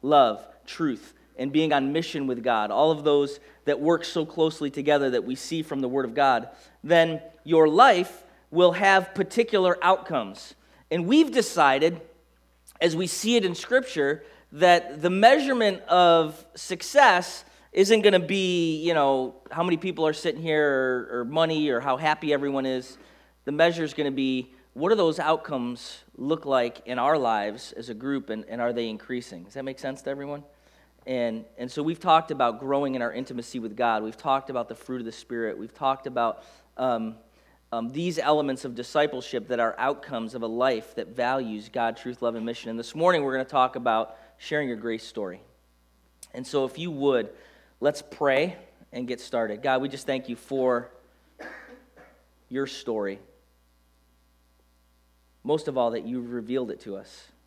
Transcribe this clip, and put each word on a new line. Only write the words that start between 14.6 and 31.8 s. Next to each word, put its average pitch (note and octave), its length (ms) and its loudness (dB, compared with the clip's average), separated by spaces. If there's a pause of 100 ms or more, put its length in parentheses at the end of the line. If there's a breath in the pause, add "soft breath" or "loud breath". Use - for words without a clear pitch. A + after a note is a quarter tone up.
the F3 80 2
measurement A3+ 720 4
of E3 600 4 (120)
success F#3+ 880 2 (260 soft breath)
isn't G3+ 300 4
gonna G3+ 180 6
be, F3 580 0
you E3 180 0
know, C3+ 400 2 (160)
how D#3+ 120 -4
many F3 140 2
people E3 300 -2
are D3+ 80 2
sitting D#3 260 -4
here C#3 680 0
or, A#2+ 100 -4
or A#2+ 60 -4
money D#3 420 0
or A#2+ 120 0
how C3 180 -2
happy D#3 340 0
everyone C#3 320 -2
is. C3 320 -6 (480 soft breath)
The C#3+ 80 -6
measure E3 320 2
is D3 80 -6
gonna C#3+ 180 -2
be, C3 440 -4 (180 soft breath)
what D3+ 160 -4
do A3 60 4
those E3+ 240 2
outcomes C#3 800 -4 (180)
look D3 300 -4
like B2+ 400 0
in B2 120 -6
our C#3+ 200 2
lives A2 540 -2
as A#2 180 -14
a A#2 40 -8
group, C3 360 -6
and, A2 180 -8
and A#2 140 -6
are A#2+ 100 0
they A#2 160 -4
increasing? G#2+ 560 -10
Does G2+ 80 -20
that C3+ 140 -10
make C3+ 120 -12
sense C3+ 240 -10
to - 80 -10
everyone? C#3+ 320 -10 (640 soft breath)
And, A#2 380 -4 (120)
and B2 140 -10
so D3 140 -6